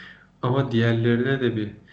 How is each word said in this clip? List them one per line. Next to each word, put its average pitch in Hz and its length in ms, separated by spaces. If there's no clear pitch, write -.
Ama 127 300
diğerlerine 117 680
de 117 160
bir, 107 140